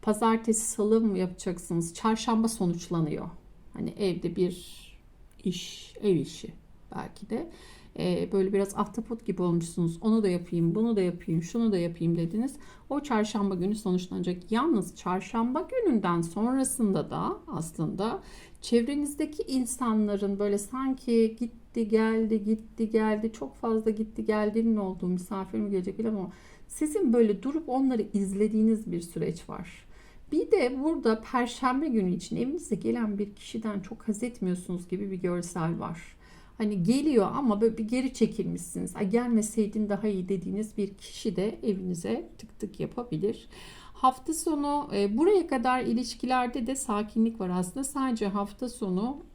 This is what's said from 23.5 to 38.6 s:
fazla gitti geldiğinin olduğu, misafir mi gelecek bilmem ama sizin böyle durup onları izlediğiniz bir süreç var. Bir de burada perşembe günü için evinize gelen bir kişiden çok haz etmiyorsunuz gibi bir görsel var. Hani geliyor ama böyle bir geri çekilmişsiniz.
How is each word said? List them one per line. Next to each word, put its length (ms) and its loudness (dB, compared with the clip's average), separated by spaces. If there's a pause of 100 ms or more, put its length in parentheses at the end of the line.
fazla 340 2
gitti 340 -4
geldiğinin 520 4
olduğu, 320 -2
misafir 500 -4
mi 120 -2
gelecek 280 -2
bilmem 180 0
ama 140 -4 (380)
sizin 440 2
böyle 300 6
durup 260 -4
onları 440 2
izlediğiniz 800 2
bir 80 -2
süreç 480 -6
var. 420 -12 (420)
Bir 180 0
de 340 4
burada 360 2 (120)
perşembe 560 0
günü 260 2
için 220 -6
evinize 380 -2
gelen 440 0
bir 160 -4
kişiden 460 -6
çok 280 -10
haz 140 -2
etmiyorsunuz 640 -4
gibi 220 -4
bir 60 -4
görsel 600 -2
var. 380 -8 (420)
Hani 240 0
geliyor 520 6
ama 260 4
böyle 180 4
bir 100 -4
geri 260 0
çekilmişsiniz. 840 -2